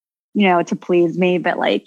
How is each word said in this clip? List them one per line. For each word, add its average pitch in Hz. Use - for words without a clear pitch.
you 202
know, 175
to 185
please 170
me, 180
but, 165
like, -